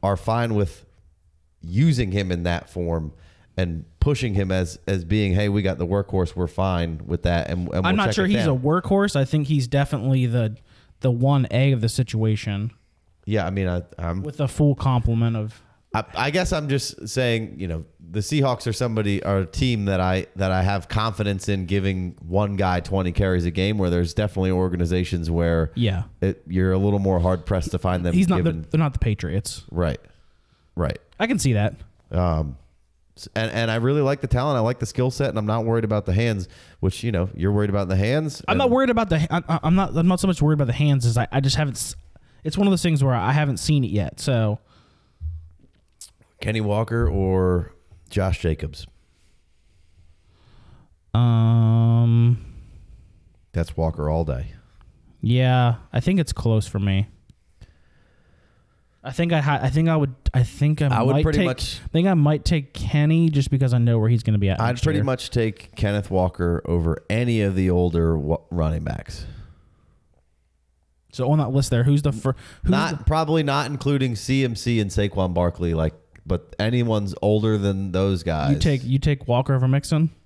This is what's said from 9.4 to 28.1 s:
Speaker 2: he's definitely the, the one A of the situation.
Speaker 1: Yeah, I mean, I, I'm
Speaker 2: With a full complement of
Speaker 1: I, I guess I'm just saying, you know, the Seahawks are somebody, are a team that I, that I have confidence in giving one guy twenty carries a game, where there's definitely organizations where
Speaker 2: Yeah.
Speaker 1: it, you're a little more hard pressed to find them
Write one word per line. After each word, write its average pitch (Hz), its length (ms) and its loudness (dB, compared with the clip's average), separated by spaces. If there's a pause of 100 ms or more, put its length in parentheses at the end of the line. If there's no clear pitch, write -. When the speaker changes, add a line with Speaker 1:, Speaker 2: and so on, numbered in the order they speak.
Speaker 2:
he's 139 200 0
definitely 135 580 0
the, 113 320 -2 (440)
the 131 100 2
one 131 400 2
A 135 220 2
of 117 80 0
the 110 80 0
situation. 110 840 -2 (540)
Speaker 1:
Yeah, 101 200 0
I 85 40 -4
mean, 95 180 -2
I, 87 140 -2 (160)
I'm 87 260 -6
Speaker 2:
With 147 160 -12
a 139 80 0
full 147 280 2
complement 117 600 0
of 107 260 -8 (320)
Speaker 1:
I, 110 100 -4 (120)
I 123 140 -2
guess 180 220 0
I'm 156 160 -4
just 135 400 -4
saying, 113 500 -2
you 90 120 -8
know, 80 160 -6 (260)
the 101 80 -4
Seahawks 135 480 0
are 113 60 -2
somebody, 107 500 -2
are 98 160 0
a 95 60 -2
team 113 400 -2
that 98 160 0
I, 92 340 0
that 95 160 -2
I 92 100 0
have 95 280 -2
confidence 107 580 -4
in 95 200 -2
giving 92 540 -2
one 98 360 -2
guy 90 240 0
twenty 92 320 -2
carries 92 320 2
a 87 60 0
game, 95 260 -2
where 92 120 0
there's 87 240 0
definitely 95 380 0
organizations 87 800 0
where 82 440 2
Speaker 2:
Yeah. 101 280 -2 (160)
Speaker 1:
it, 92 280 -2
you're 92 260 0
a 95 40 2
little 101 220 2
more 95 220 2
hard 87 240 0
pressed 92 260 -2
to 90 80 -4
find 90 260 -2
them 87 80 0